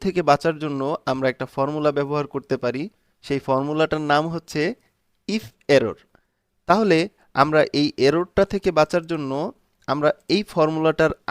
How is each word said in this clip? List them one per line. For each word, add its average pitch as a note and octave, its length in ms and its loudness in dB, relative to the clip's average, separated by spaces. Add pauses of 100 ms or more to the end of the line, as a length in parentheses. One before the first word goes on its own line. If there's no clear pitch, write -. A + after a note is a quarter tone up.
থেকে F3+ 160 -2 (100)
বাঁচার D#3 320 2
জন্য C#3+ 180 -6 (320)
আমরা C3 200 -2
একটা C3 220 -10
ফর্মুলা D3+ 440 -2
ব্যবহার C#3+ 360 -2
করতে C3+ 300 -4
পারি, B2 180 -4 (440)
সেই C#3 200 -2
ফর্মুলাটার D3+ 560 0 (100)
নাম D3+ 120 4 (100)
হচ্ছে D#3 280 -6 (720)
if A3 80 -6 (320)
error। A2+ 220 0 (720)
তাহলে F#3 300 4 (440)
আমরা D#3 180 4 (200)
এই D3 80 2 (180)
এররটা F3 460 2
থেকে G3 160 -4 (100)
বাঁচার D#3+ 340 0
জন্য C#3+ 200 -6 (600)
আমরা D3 180 2 (240)
এই G#3 80 0 (100)
ফর্মুলাটার D#3 600 2 (180)